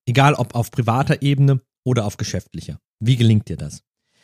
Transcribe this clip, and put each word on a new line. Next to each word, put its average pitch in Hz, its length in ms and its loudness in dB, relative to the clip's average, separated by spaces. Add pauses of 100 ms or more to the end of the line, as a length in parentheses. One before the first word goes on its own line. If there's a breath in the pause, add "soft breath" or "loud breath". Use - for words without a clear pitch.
Egal 139 280 4
ob - 180 -6
auf 117 180 -4
privater 123 500 -2
Ebene 139 400 2 (240)
oder 120 200 0
auf 104 120 -6
geschäftlicher. - 640 -10 (200)
Wie 120 160 2
gelingt 110 320 2
dir 82 100 -8
das? 73 260 -14 (400 soft breath)